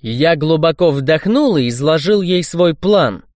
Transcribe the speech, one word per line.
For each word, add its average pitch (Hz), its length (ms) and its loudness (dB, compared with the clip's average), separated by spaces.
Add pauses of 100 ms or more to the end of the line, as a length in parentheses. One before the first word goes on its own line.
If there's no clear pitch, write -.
Я 139 360 0
глубоко 160 540 0
вдохнул 160 640 0
и 123 120 0
изложил 156 520 0
ей 180 240 -2
свой 170 300 0
план. 170 500 0 (140)